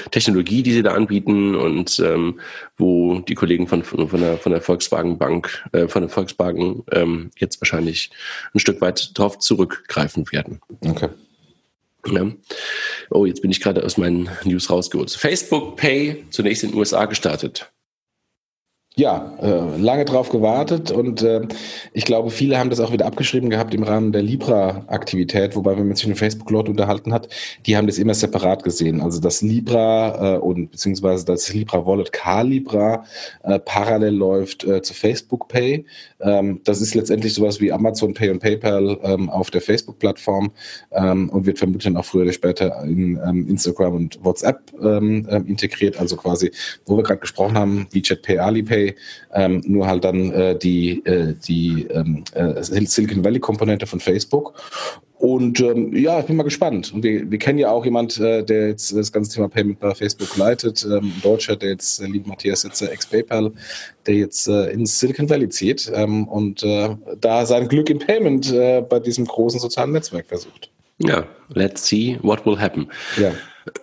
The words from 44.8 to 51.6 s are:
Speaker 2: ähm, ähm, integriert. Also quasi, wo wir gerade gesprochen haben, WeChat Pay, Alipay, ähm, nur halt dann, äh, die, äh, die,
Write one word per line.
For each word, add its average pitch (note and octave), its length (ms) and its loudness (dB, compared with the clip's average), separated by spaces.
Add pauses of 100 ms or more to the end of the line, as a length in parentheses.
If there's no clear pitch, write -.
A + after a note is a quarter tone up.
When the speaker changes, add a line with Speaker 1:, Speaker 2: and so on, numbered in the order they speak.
Speaker 2:
ähm, G#2+ 480 2
ähm, G2+ 200 0
integriert. G2+ 500 -2
Also E2+ 180 -2
quasi, F2+ 360 -2 (340)
wo G2+ 100 2
wir A2 60 4
gerade G2 160 0
gesprochen G#2 400 0
haben, G2+ 320 0
WeChat - 320 -2
Pay, F#2 160 0
Alipay, G#2+ 460 2 (480)
ähm, F#2 320 2
nur G2 220 2
halt F#2 180 0
dann, F#2 280 2
äh, F#2 260 2
die, F2 480 2
äh, E2+ 280 2 (140)
die, E2+ 420 0